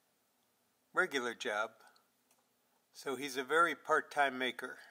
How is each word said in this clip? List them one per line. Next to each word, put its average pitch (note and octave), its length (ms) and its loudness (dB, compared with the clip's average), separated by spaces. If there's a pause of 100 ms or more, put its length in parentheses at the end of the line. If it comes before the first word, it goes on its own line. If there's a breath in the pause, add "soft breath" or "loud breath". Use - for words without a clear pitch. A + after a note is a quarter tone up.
(960)
regular C#3 400 0
job, G#2+ 360 -2 (1200)
so C#3 240 -6
he's C3 200 -8
a C3+ 60 -2
very D#3 320 4
part-time C#3 640 0
maker. B2+ 400 -4 (120)